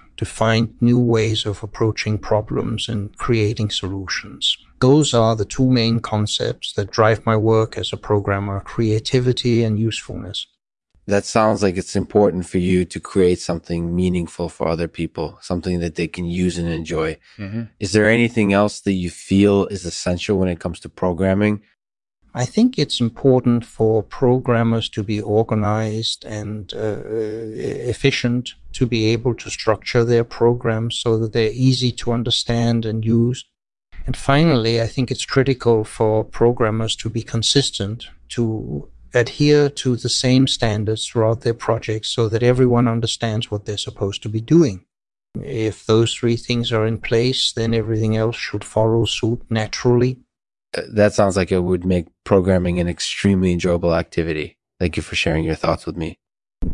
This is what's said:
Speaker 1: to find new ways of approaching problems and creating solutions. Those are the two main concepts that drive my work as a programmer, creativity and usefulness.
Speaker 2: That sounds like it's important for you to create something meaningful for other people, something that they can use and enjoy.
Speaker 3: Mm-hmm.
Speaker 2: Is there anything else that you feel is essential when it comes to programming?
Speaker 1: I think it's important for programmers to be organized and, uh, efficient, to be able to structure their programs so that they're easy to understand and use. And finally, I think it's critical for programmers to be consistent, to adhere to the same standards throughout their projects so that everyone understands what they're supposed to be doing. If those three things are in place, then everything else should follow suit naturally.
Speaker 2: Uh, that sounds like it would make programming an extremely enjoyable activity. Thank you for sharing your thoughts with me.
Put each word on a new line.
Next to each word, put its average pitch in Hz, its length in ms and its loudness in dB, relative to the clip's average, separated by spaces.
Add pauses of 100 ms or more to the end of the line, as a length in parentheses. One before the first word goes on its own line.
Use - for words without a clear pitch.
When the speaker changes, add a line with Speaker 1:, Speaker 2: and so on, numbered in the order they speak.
(180)
Speaker 1:
to 110 80 -4
find 113 540 0
new 120 200 4
ways 110 460 2
of 104 180 -6
approaching 107 540 -2
problems 107 720 -2
and 107 300 -6
creating 110 540 0
solutions. - 840 -6 (260)
Those 139 340 4
are 113 200 4
the 113 100 -4
two 131 240 0
main 117 300 2
concepts 110 760 -4
that 104 180 -6
drive 110 340 2
my 110 100 2
work 110 420 2
as 101 140 -6
a 101 60 -6
programmer, 98 600 -2
creativity 117 1040 0
and 107 160 0
usefulness. - 640 -6 (600)
Speaker 2:
That 101 180 0
sounds 110 380 2
like 92 140 2
it's - 180 -6
important 92 500 2
for 95 140 -2
you 90 260 2
to 85 140 -10
create 90 400 2
something 85 560 -4
meaningful 90 540 0
for - 180 -4
other 82 200 -2
people, 80 540 -6
something 90 380 -4
that 85 160 -4
they 85 120 -4
can 87 180 -8
use 87 320 -2
and 85 120 -4
enjoy. 80 480 -4 (200)
Speaker 3:
Mm-hmm. 107 260 -8 (160)
Speaker 2:
Is 92 140 -4
there 104 160 4
anything 113 440 2
else 104 280 2
that 101 120 0
you 90 160 -2
feel 98 580 4
is 92 180 -10
essential 90 520 -2
when 92 120 0
it 85 100 -4
comes 87 220 -8
to - 80 -14
programming? 95 720 0 (760)
Speaker 1:
I 120 60 -2
think 247 340 2
it's - 220 -2
important 120 640 2
for 110 400 0
programmers 117 840 0
to 110 140 -6
be 104 180 -4
organized 107 1040 -2
and, 107 480 -10
uh, 107 240 -4 (560)
efficient, - 1040 -2 (180)
to 131 120 0
be 117 200 0
able 117 300 0
to - 140 -14
structure - 540 0
their 117 220 2
programs 117 760 0
so 113 180 0
that 110 140 -2
they're 110 220 0
easy 123 400 2
to - 180 -4
understand 117 760 0
and 110 200 -4
use. 117 400 2 (600)
And 127 120 -2
finally, 131 640 2
I 113 60 -2
think 127 240 -4
it's - 140 -6
critical 123 600 2
for 110 400 0
programmers 113 720 0
to - 120 -8
be 117 120 -4
consistent, 113 840 -2 (220)
to 117 600 -6 (240)
adhere 147 560 4
to 131 260 -2
the 120 140 -4
same 131 360 4
standards 107 600 -2
throughout 113 340 0
their 117 120 0
projects 110 560 -4
so 117 180 0
that 110 160 0
everyone 123 440 4
understands 113 640 -2
what 104 160 -6
they're 104 120 -8
supposed - 460 -6
to 110 60 -8
be 110 120 -4
doing. 123 420 4 (560)
If - 460 -4
those 113 280 4
three 117 220 0
things 117 380 -2
are 110 120 2
in 113 140 -2
place, 120 540 0
then 113 200 0
everything 110 440 0
else 113 180 0
should - 300 -8
follow 113 400 2
suit 117 440 -2
naturally. 120 720 0 (580)
Speaker 2:
Uh, 85 40 -4 (100)
that 104 220 4
sounds 98 240 2
like 90 140 0
it 92 120 2
would 90 220 0
make 90 220 0 (180)
programming 90 540 2
an 87 100 -2
extremely 92 640 0
enjoyable 87 420 0
activity. 80 600 -4 (220)
Thank 87 180 -2
you 78 60 -4
for - 120 -12
sharing 80 300 0
your 78 100 -2
thoughts 82 300 -2
with 78 100 -8
me. 80 240 -8 (540)